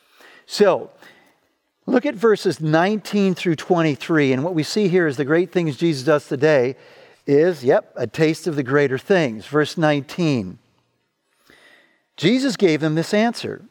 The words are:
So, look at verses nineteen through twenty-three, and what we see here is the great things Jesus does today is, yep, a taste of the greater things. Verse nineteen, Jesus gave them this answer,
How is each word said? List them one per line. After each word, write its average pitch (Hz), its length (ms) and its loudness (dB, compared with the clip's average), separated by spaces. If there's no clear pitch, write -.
So, 180 460 0
look 247 180 0
at 285 100 -4
verses 196 460 0
nineteen 185 760 0
through 160 220 -2
twenty-three, 156 800 0
and 131 100 -2
what 180 100 -4
we 156 80 -2
see 208 260 0
here 175 180 2
is 135 100 -2
the 147 80 -2
great 170 260 0
things 160 280 -2
Jesus 151 260 -2
does 151 240 0
today 135 480 2
is, 147 360 2
yep, 160 320 2
a 123 100 -6
taste 160 400 -2
of 160 80 -4
the 143 80 -4
greater 135 360 0
things. 131 480 -2
Verse 147 300 -2
nineteen, 147 840 -2
Jesus 247 400 0
gave 160 220 2
them 156 160 -2
this 160 180 -4
answer, 208 580 -2